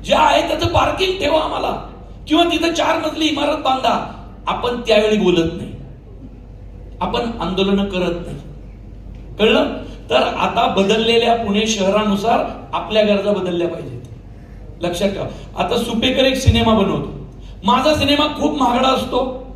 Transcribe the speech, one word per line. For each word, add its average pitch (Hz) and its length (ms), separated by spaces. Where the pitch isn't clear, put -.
जे 320 100
आहे 339 320
त्याचं 330 200
पार्किंग - 520
ठेवा 311 200
आम्हाला, - 500
किंवा 330 160
तिथं 339 300
चार 311 260
मजली 311 260
इमारत 294 320
बांधा." 262 680
आपण 240 340
त्यावेळी 214 360
बोलत 175 360
नाही, - 180
आपण 226 200
आंदोलनं 196 460
करत 180 300
नाही. - 120
कळलं? 233 340
तर 226 60
आता - 520
बदललेल्या 226 680
पुणे 214 320
शहरानुसार 208 720
आपल्या 208 300
गरजा 202 280
बदलल्या 175 360
पाहिजेत. - 340
लक्षात 175 280
ठेवा. - 180
आता 180 140
सुपेकर 247 480
एक 262 100
सिनेमा 226 380
बनवतो. 165 460
माझा 269 320
सिनेमा 285 300
खूप 285 180
महागडा 240 300
असतो - 680